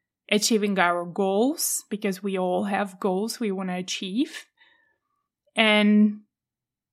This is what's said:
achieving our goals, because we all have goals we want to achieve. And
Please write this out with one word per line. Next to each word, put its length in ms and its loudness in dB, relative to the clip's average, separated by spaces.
achieving 480 2
our 280 2
goals, 840 0
because 320 -4
we 160 -4
all 280 0
have 340 -2
goals 400 -2
we 140 -2
want 160 -6
to 80 -4
achieve. 680 -4
And 680 4